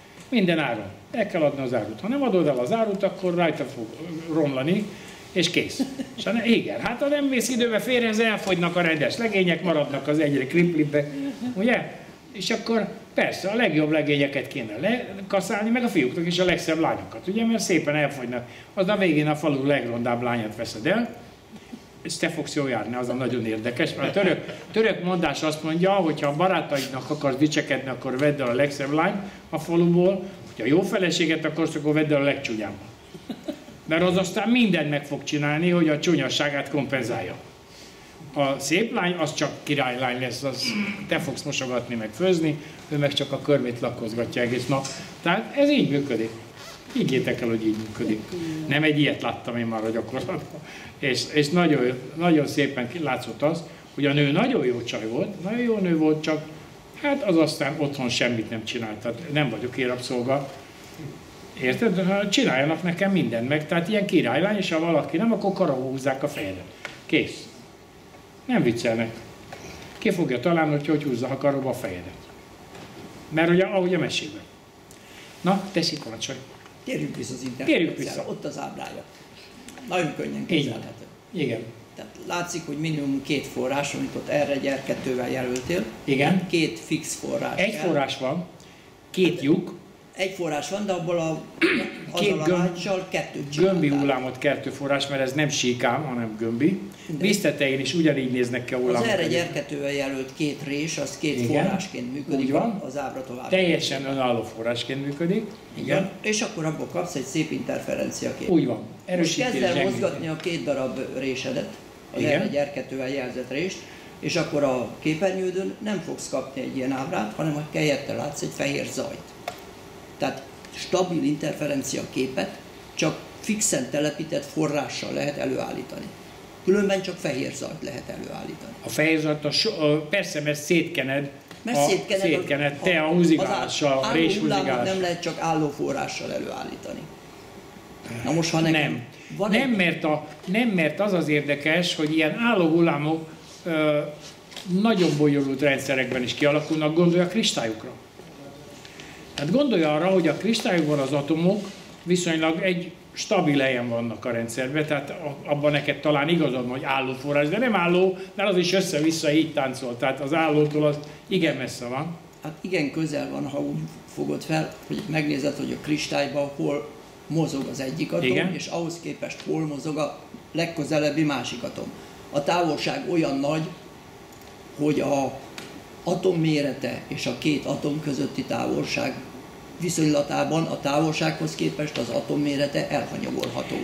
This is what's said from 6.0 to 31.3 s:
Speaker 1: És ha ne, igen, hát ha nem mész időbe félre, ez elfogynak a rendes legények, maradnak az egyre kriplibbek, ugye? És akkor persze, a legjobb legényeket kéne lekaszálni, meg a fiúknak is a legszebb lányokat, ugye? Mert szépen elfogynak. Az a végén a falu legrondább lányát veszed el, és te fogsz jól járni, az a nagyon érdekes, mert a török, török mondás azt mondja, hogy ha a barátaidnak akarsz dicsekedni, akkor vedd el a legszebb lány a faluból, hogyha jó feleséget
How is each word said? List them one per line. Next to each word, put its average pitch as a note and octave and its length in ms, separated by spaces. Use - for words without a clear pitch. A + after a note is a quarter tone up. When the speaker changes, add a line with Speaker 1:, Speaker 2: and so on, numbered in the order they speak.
Speaker 1:
És A3 60
ha F#3+ 80
ne, A3+ 140
igen, A3 340
hát A#3 220
ha C#4+ 60
nem C#4+ 180
mész B3+ 240
időbe A#3 300
félre, A#3 280
ez G#3+ 120
elfogynak F#3 560
a F3 60
rendes D#3+ 360
legények, F#3+ 460
maradnak C#3+ 440
az D3+ 120
egyre C#3+ 280
kriplibbek, D3+ 640
ugye? G#3+ 420
És G3 180
akkor A3+ 380
persze, E3 360
a G#3+ 60
legjobb D#3 360
legényeket C#3+ 560
kéne A2 300
lekaszálni, G3 920
meg A#3+ 140
a A#3 40
fiúknak E3+ 380
is F3 140
a F#3 60
legszebb D#3+ 340
lányokat, - 480
ugye? A3 180
Mert A3+ 180
szépen D3+ 320
elfogynak. B2+ 520
Az F#3+ 140
a G#3 80
végén D#3 320
a D3+ 80
falu C#3 300
legrondább A#2+ 560
lányát A#2 340
veszed A2+ 300
el, A3 300
és - 160
te E3+ 120
fogsz D#3+ 260
jól C#3+ 140
járni, A#2 260
az B2 140
a B2 40
nagyon B2 320
érdekes, A2+ 480
mert C#3 160
a G3+ 120
török, F3 240
török G#3+ 320
mondás E3 400
azt D3+ 200
mondja, E3+ 280
hogy D#3+ 300
ha D3 60
a C#3+ 80
barátaidnak C#3+ 760
akarsz C#3+ 260
dicsekedni, C#3 540
akkor B2+ 280
vedd C#3+ 240
el B2 60
a A#2+ 60
legszebb C#3+ 380
lány E3 220
a D3+ 100
faluból, F3 640
hogyha - 180
jó F#3+ 60
feleséget E3 640